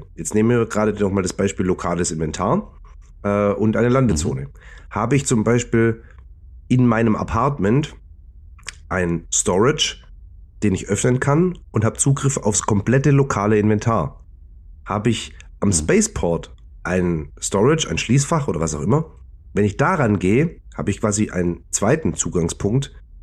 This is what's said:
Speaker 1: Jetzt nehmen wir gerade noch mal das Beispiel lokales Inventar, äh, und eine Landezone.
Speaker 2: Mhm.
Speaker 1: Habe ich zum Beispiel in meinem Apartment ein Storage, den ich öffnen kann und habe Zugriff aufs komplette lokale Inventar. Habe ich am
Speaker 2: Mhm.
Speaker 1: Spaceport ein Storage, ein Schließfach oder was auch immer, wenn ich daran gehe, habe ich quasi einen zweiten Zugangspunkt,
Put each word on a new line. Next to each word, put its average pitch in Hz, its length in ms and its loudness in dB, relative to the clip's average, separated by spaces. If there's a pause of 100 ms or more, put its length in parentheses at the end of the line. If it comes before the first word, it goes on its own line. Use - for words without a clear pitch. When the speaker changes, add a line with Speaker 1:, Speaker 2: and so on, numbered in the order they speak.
(160)
Speaker 1:
Jetzt 85 180 -8
nehmen 107 160 4
wir 120 160 2
gerade 107 280 0
noch 101 180 -2
mal 98 100 0
das 90 120 -4
Beispiel 98 320 -2
lokales 87 460 -2
Inventar, 90 680 -4 (440)
äh, 101 280 2
und 107 240 0
eine 117 140 2
Landezone. 85 540 0
Speaker 2:
Mhm. - 60 -12 (400)
Speaker 1:
Habe 117 280 0
ich 139 80 -2
zum 110 180 2
Beispiel 113 600 0 (680)
in 123 180 4
meinem 113 300 2
Apartment 123 760 0 (920)
ein 85 460 -2
Storage, 113 640 0 (640)
den 101 120 2
ich - 120 -6
öffnen 127 320 0
kann 170 380 0 (140)
und 107 120 0
habe 110 140 0
Zugriff 135 400 0
aufs - 260 -2
komplette 123 480 2
lokale 110 460 2
Inventar. 104 680 0 (640)
Habe 104 240 -2
ich - 240 -4 (260)
am 101 100 0
Speaker 2:
Mhm. 101 40 2
Speaker 1:
Spaceport 90 840 -2 (280)
ein 87 480 -2 (100)
Storage, 131 480 0
ein 82 80 -4
Schließfach 139 500 0
oder 82 120 -2
was 80 140 -2
auch 73 80 -6
immer, 131 240 0 (480)
wenn 104 120 2
ich 98 100 -2
daran 139 420 2
gehe, 110 440 0 (140)
habe 90 160 -4
ich - 100 -8
quasi 107 280 0
einen 87 420 -4
zweiten 98 420 0
Zugangspunkt, 98 800 -2 (300)